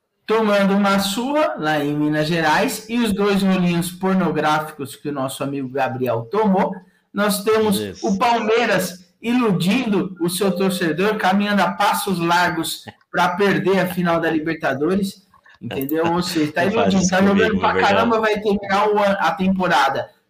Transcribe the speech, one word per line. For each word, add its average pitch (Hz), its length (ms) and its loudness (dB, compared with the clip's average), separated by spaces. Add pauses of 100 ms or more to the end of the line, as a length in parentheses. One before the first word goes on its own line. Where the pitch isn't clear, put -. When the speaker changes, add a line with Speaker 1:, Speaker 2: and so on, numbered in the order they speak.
(260)
Speaker 1:
tomando 202 480 2
uma 196 260 2
surra 277 580 0
lá 156 260 0
em 147 100 -2
Minas 151 340 0
Gerais 170 640 0
e 233 80 -2
os 226 160 2
dois 196 300 2
rolinhos 175 480 0
pornográficos 151 1040 -2
que - 140 -10
o - 20 -4
nosso 135 320 -6
amigo 139 240 -6
Gabriel 123 540 -2 (100)
tomou. 196 400 2 (420)
Nós 196 300 -2
temos 220 340 2
Speaker 2:
Isso. 202 300 -6
Speaker 1:
o 196 100 0
Palmeiras 226 880 0 (160)
iludindo 214 1000 0
o 175 80 0
seu 190 260 0
torcedor, 190 600 -2
caminhando 202 440 0
a 180 120 0
passos 202 460 0
largos 170 680 0 (260)
pra 180 240 0
perder 185 440 2
a 175 140 0
final 175 280 0
da 165 100 0
Libertadores. 160 960 -2 (340)
Entendeu? 151 520 -2
Ou 175 100 0
seja, 156 300 -2
tá 175 120 0
Speaker 2:
Não 196 60 2
faz 202 220 2
Speaker 1:
iludindo, 190 100 2
Speaker 2:
isso 180 80 0
Speaker 1:
tá 185 60 2
Speaker 2:
comigo, 196 200 4
Speaker 1:
jogando 214 220 2
pra 214 140 0
Speaker 2:
meu - 100 0
Speaker 1:
caramba, 214 320 2
Speaker 2:
irmão. 226 60 0
Speaker 1:
vai 214 180 0
terminar 202 500 0
o 208 80 2
an-, 202 220 2
a 165 120 2
temporada 180 800 0 (200)